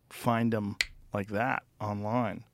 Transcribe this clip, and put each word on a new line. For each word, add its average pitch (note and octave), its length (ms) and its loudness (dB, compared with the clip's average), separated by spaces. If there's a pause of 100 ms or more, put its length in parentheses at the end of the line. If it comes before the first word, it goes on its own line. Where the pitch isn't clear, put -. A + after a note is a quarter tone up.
find A#2 460 2
'em G#2 220 -2 (360)
like G2+ 160 -2
that A2+ 360 0 (160)
online. G#2 720 -2